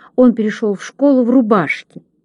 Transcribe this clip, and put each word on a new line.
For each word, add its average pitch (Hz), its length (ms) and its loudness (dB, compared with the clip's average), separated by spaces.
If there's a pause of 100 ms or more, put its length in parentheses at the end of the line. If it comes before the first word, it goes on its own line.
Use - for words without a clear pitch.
(160)
он 247 180 4
перешел 214 400 -4
в 185 100 -12
школу 269 400 0
в 226 60 -2
рубашке. 214 720 -2 (240)